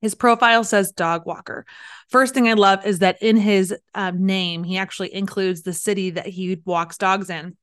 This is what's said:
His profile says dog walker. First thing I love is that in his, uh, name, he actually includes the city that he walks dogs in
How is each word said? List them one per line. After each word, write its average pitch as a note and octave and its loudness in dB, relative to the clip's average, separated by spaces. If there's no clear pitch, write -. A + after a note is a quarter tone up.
His G#3+ -4
profile A#3 4
says G3 0
dog E3+ -2
walker. - -12
First B3+ 2
thing A#3+ 4
I A3+ 4
love G3 4
is G3 0
that F#3 2
in A3 4
his, G3+ 2
uh, F#3+ -4
name, F3+ -2
he F3+ -6
actually F#3+ -8
includes F#3+ -4
the F#3 -6
city F#3+ -4
that E3 -8
he F#3 -6
walks E3+ -4
dogs F#3+ 0
in E3+ -12